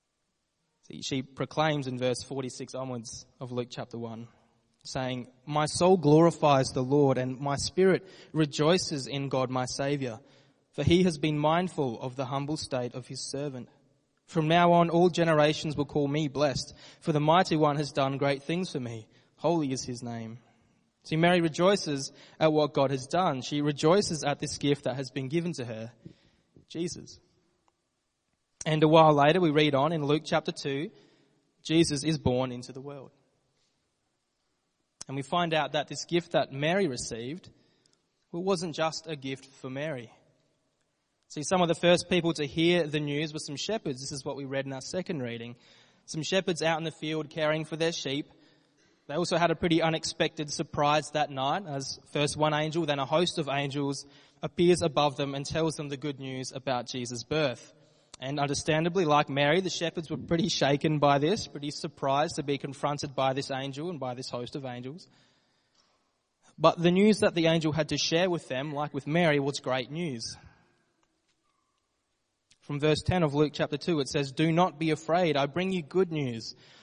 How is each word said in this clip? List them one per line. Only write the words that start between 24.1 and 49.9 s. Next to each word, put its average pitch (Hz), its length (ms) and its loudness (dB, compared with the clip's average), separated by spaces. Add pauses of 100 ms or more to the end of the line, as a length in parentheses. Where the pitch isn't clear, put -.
at 143 160 -2
this - 200 -8
gift 143 240 0
that 123 120 -4
has 135 140 -8
been 131 200 -6
given 170 240 -2
to 131 120 -8
her, 113 260 -10 (800)
Jesus. - 500 -8 (1500)
And 156 160 2
a 156 40 8
while 156 240 8
later, 151 300 6
we 170 80 4
read 151 240 4
on 143 200 2
in 151 120 -2
Luke 151 180 0
chapter 160 280 -2
two, 151 400 -6 (720)
Jesus 156 400 2
is 151 160 -2
born 127 320 0
into 123 200 -12
the 131 100 -14
world. 143 300 -16 (2000)
And 135 100 -8
we 135 60 -6
find 175 320 0
out 143 160 0
that 147 160 -2
this - 180 -10
gift 170 280 -2
that 143 200 0
Mary 165 340 0
received, 123 640 -8 (800)
well, 175 120 -6
wasn't 185 320 -2
just 156 320 -4
a 160 80 -8
gift 135 320 -10 (120)
for 131 120 -10
Mary. 135 420 -8 (1160)
See, 151 120 -10
some 180 220 2
of 165 40 4
the 165 60 2
first 175 360 4
people 170 240 2
to 147 120 -4
hear 165 400 2
the 151 140 -2
news 147 340 -4
were 151 60 -8
some 143 160 -10
shepherds. 151 460 -6
This 135 100 -10
is 139 120 -10
what 143 120 -8
we 139 100 -10
read 135 220 -4
in 135 60 -6
our 131 80 -8
second 180 420 -6
reading. 117 320 -8 (500)
Some 160 160 -8
shepherds 180 400 -2
out 160 160 2
in 165 60 -6
the 160 80 -6
field 156 400 -6
caring 156 340 0
for 160 100 -10
their 165 180 0
sheep. 143 340 -6 (800)
They 143 80 -8
also 170 220 0
had 165 140 4
a 160 40 0
pretty 165 260 2
unexpected 160 720 -2